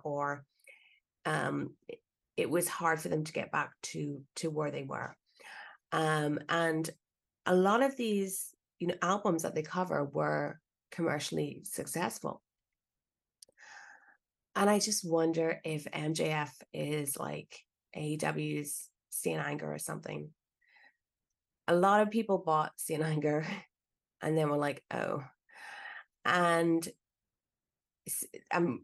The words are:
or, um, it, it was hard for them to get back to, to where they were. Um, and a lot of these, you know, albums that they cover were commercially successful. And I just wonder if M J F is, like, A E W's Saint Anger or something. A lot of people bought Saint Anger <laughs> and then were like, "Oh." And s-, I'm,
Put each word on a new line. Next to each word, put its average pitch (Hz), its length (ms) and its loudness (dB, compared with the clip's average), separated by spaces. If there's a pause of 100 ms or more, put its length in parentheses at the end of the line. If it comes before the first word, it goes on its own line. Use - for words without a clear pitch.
or, 143 400 -4 (800)
um, 143 460 -2 (160)
it, - 120 -14 (380)
it - 120 0
was 175 180 2
hard 165 320 0
for 170 80 -6
them 156 160 0
to 156 100 -8
get - 180 -4
back 143 200 -2 (120)
to, 143 380 -6 (140)
to 165 140 -4
where 151 200 -2
they 139 140 -6
were. 135 320 -8 (800)
Um, 156 460 2 (100)
and 160 400 2 (560)
a 185 100 6
lot 196 280 6
of 269 120 2
these, 202 540 -2 (300)
you 170 80 -2
know, 175 140 0
albums 180 420 2
that - 120 -4
they 156 60 2
cover 156 420 0
were 147 560 0 (320)
commercially 151 720 -2
successful. - 800 -6 (2250)
And 196 140 6
I 208 100 6
just 202 300 0
wonder 165 540 2
if 156 300 -4
M 151 200 -2
J 160 180 0
F 151 260 -2 (160)
is, 147 420 -2
like, 151 420 -8 (380)
A 156 60 -8
E 151 160 -2
W's 151 720 -4 (200)
Saint 160 300 -2
Anger 147 320 -4
or 151 60 -6
something. 156 520 -8 (1400)
A 170 80 6
lot 196 260 6
of 208 100 2
people 214 280 2
bought 156 360 2
Saint 156 280 -2
Anger 151 420 2 (380)
<laughs> - 380 -20
and 156 160 0
then 156 120 4
were 147 80 2
like, 143 340 -2
"Oh." - 320 -2 (1040)
And 165 600 4 (1200)
s-, - 180 -6 (260)
I'm, 170 320 2